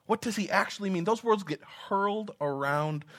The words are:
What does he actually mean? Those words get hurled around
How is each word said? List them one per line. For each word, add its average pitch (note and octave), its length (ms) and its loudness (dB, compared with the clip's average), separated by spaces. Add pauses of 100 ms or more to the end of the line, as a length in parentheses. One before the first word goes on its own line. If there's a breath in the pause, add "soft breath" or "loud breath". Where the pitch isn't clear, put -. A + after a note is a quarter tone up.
What A3 160 0
does A3+ 140 -2
he G3+ 140 0
actually G3+ 400 2
mean? F3 160 0
Those A3 180 2
words A3 200 2
get D3+ 180 -4 (260)
hurled G3+ 440 0 (100)
around D3 640 0 (140)